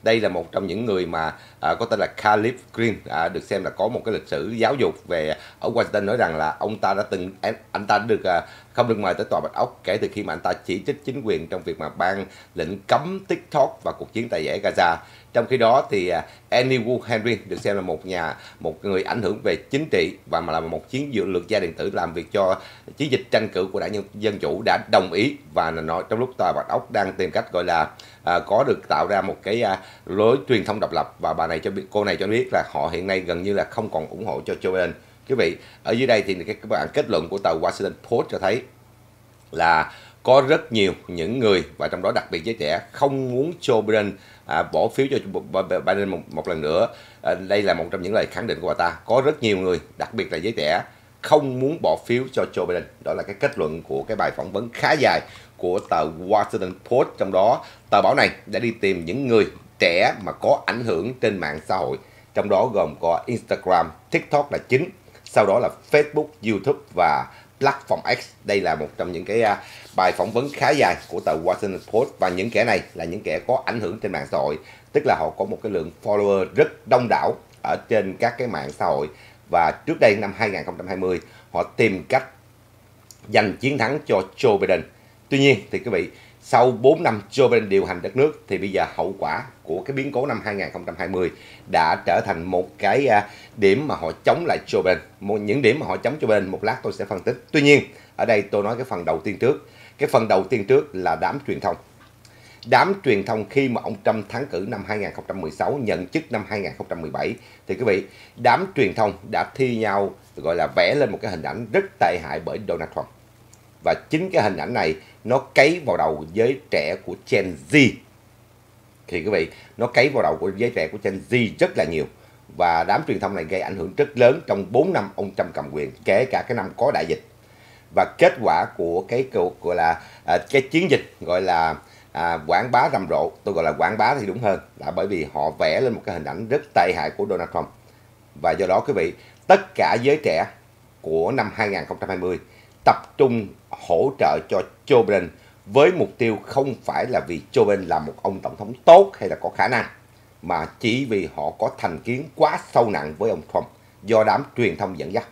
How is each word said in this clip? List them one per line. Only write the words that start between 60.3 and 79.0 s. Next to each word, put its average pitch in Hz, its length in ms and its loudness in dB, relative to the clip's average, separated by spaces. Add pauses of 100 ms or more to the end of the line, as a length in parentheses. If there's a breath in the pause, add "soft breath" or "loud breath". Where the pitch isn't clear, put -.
có - 340 0
ảnh 117 180 -4
hưởng 107 360 -2
trên 104 180 0
mạng 78 300 -6
xã 95 80 0
hội. 67 200 -4 (380 loud breath)
Trong 101 140 -2
đó 104 260 4
gồm 78 260 0
có 85 260 0
Instagram, 90 640 0 (200)
TikTok - 420 0
là 135 60 -4 (100)
chính, 147 220 2 (340 loud breath)
sau 110 220 4
đó 98 120 4
là 110 100 0 (220)
Facebook, 147 360 2 (220)
YouTube 113 300 0 (160)
và 76 320 2 (340 loud breath)
Platform 123 540 0
X. - 40 -4 (260)
Đây 101 160 2
là 82 140 0
một 76 220 -6
trong 90 160 -6
những 87 120 -8
cái, 113 180 0
à, 101 200 2 (340 loud breath)
bài 90 160 4
phỏng 95 180 -2
vấn 123 220 -2
khá 135 180 0
dài 110 260 4 (120)
của - 120 -6
tờ 78 240 0
Washington 92 340 -2
Post. 120 400 -2
Và - 100 2
những 92 220 -2
kẻ 110 140 2
này 104 160 2 (140)
là 85 100 -8
những 85 200 -8
kẻ 87 220 -2
có 127 200 0
ảnh 110 140 -4
hưởng 104 200 -6
trên 98 120 -6
mạng 71 180 -6
xã 80 80 -2
hội, 71 200 -2 (340 loud breath)
tức - 140 2
là 98 120 4
họ 78 200 -2
có 98 60 -2
một 101 180 -6
cái 104 100 -6
lượng 82 180 -4 (120)
follower 101 440 2 (100)
rất - 320 0
đông 120 220 4
đảo 80 260 2 (260)
ở 76 140 0 (120)
trên 95 280 0
các - 220 0
cái 123 100 -4
mạng 73 240 -6
xã 98 120 -4
hội. 76 240 0 (420 loud breath)